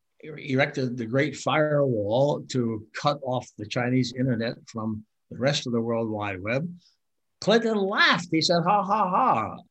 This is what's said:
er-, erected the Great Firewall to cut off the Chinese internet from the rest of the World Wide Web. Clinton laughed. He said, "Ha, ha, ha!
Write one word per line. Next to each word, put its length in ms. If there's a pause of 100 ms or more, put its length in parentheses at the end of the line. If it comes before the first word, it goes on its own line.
(260)
er-, 120
erected 600
the 80
Great 320
Firewall 1120
to 440
cut 300
off 240 (100)
the 80
Chinese 540
internet 380 (100)
from 380 (260)
the 60
rest 300
of 40
the 80
World 300
Wide 320
Web. 280 (720)
Clinton 380
laughed. 540
He 100
said, 220
"Ha, 200
ha, 280
ha! 460 (140)